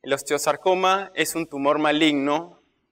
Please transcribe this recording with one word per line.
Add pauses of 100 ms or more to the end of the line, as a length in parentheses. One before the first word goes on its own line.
El
osteosarcoma
es
un
tumor
maligno (320)